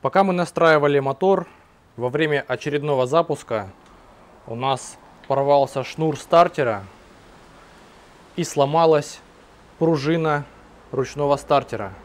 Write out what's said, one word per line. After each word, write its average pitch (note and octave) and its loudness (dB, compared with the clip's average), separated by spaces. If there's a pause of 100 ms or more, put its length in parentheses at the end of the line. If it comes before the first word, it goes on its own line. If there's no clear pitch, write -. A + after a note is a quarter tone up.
(120)
Пока G3 4
мы F#3+ 0
настраивали D#3 2
мотор, F3 0 (500)
во B2 -6
время D3 -2
очередного C#3+ -2
запуска C3 -2 (760)
у A#2 -10
нас B2+ -4 (280)
порвался C#3 0
шнур D#3 -4
стартера C#3 2 (1500)
и F3 -4
сломалась D3+ 2 (580)
пружина D#3 0 (460)
ручного C#3 -2
стартера. A2+ -2 (100)